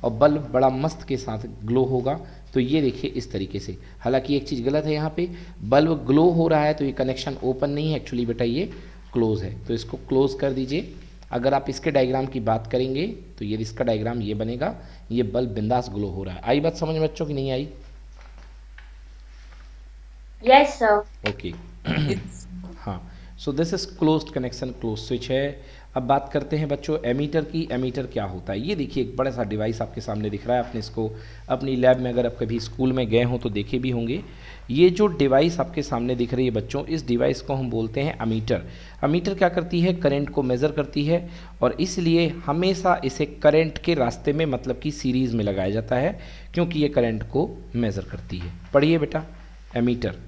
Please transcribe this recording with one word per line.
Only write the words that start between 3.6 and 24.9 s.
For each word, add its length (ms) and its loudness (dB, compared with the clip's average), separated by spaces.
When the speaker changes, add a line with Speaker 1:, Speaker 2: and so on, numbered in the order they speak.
Speaker 1:
से, 160 -10
हालांकि 360 0
एक 120 -2
चीज़ 140 -4
गलत 220 2
है 80 0
यहाँ 240 -2
पे, 120 -2
बल्ब 440 4
ग्लो 240 8
हो 180 4
रहा 160 4
है 100 4
तो 100 -2
ये 80 0
कनेक्शन 520 -2
ओपन 260 0
नहीं 220 0
है, 80 0
actually 260 -2
बेटा 180 0
ये 200 0
क्लोज 300 2
है। 100 -6
तो 80 -2
इसको 220 -6
क्लोज 320 4
कर 120 2
दीजिए। 420 -4
अगर 220 2
आप 140 0
इसके 220 -2
डायग्राम 360 2
की 140 -4
बात 320 0
करेंगे 340 0
तो 60 -8
ये 120 -2
इसका 280 -4
डायग्राम 380 0
ये 120 -2
बनेगा, 400 -2
ये 100 2
बल्ब 320 0
बिंदास 400 0
ग्लो 140 -2
हो 160 -6
रहा 100 -8
है। 100 -12
आई 160 4
बात 160 0
समझ 180 -2
में 80 2
बच्चों 240 -2
की 80 -4
नहीं 160 -2
आई? 180 -2
Speaker 2:
यस 360 8
सर। 180 6
Speaker 1:
ओके। 240 -6
<clears throat> 300 0
हाँ, 220 -8
so 140 -4
this 220 0
is 100 -4
closed 360 2
connection, 380 -4
closed 260 -4